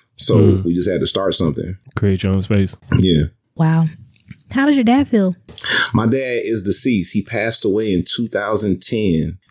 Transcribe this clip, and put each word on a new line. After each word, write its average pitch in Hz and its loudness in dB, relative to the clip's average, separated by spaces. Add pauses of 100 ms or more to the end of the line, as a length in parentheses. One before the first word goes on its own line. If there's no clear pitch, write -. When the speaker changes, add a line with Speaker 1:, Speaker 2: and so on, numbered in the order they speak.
(160)
Speaker 1:
So - 2
Speaker 2:
Mm. 98 4
Speaker 1:
we 85 -2
just 90 -2
had 90 -2
to - 0
start 98 0
something. 85 -2 (200)
Speaker 2:
Create 95 0
your 95 0
own 98 0
space. 98 0 (220)
Speaker 1:
Yeah. 87 4 (320)
Speaker 3:
Wow. 160 2 (640)
How 269 0
does 294 4
your 262 2
dad 262 2
feel? 190 0 (560)
Speaker 1:
My 110 0
dad 127 -2
is 110 -2
deceased. 98 0
He 101 0
passed 113 -2
away 104 0
in 90 0
two 117 -2
thousand 101 -2
ten. 87 -2 (120)